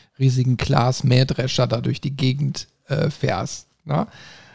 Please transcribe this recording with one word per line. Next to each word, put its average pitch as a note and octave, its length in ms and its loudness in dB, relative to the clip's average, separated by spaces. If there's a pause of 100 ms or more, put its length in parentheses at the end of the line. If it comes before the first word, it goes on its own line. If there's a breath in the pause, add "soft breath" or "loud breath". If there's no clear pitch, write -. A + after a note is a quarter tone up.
(180 soft breath)
riesigen B2+ 380 2
Claas-Mähdrescher B2+ 1120 2
da A#2 140 -2
durch B2 200 -4
die C3+ 160 -6
Gegend, C3+ 520 -2 (200)
äh, D3+ 220 0
fährst, - 560 -4 (180)
ne? D#3 220 -2 (480 loud breath)